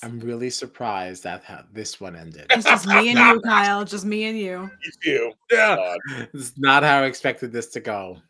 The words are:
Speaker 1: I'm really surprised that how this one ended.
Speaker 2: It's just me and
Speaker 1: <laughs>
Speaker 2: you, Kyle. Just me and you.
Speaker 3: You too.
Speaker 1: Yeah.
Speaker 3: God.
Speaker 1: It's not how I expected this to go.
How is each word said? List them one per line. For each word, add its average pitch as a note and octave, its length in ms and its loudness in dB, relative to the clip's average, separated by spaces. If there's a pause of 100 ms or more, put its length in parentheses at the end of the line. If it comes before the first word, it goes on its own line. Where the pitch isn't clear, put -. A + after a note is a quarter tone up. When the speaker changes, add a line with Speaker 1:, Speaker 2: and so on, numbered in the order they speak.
Speaker 1:
I'm A#2 160 -12
really A#2 300 -6
surprised G2+ 760 -8
that F2+ 180 -10
how E2+ 300 -18
this G#2+ 280 -12
one F#2 140 -12
ended. E2 360 -18
Speaker 2:
It's A#3 140 2
just - 220 4
me A3 240 4
and A#3+ 80 2
Speaker 1:
<laughs> A#3 160 8
Speaker 2:
you, A3+ 80 0
Kyle. G3+ 420 2
Just G3 200 -10
me G#3+ 200 -2
and A3 140 -6
you. F#3+ 320 -8 (140)
Speaker 3:
You - 80 -14 (100)
too. A#2 300 -2 (180)
Speaker 1:
Yeah. A3 260 4
Speaker 3:
God. F3 220 -4 (340)
Speaker 1:
It's C3 240 -12
not C#3 280 4
how C#3+ 180 6
I C3+ 40 2
expected B2+ 460 -4
this A2+ 180 -6
to B2 100 -10
go. F#2+ 380 -8 (120)